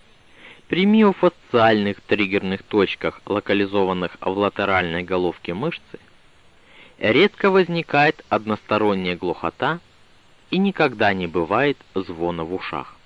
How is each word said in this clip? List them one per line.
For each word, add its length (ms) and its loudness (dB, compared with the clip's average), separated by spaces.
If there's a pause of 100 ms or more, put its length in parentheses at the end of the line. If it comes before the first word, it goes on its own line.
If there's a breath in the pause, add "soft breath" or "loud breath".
(680 loud breath)
при 180 0
миофасциальных 1120 2
триггерных 640 -2
точках, 640 -2
локализованных 920 -2
в 80 -6
латеральной 760 -2
головке 520 -4
мышцы, 460 -10 (1000 soft breath)
редко 520 2
возникает 800 0
односторонняя 880 -2
глухота 640 -4 (680)
и 80 0
никогда 560 0
не 120 -4
бывает 520 -2 (160)
звона 500 -6
в 100 -6
ушах. 520 -10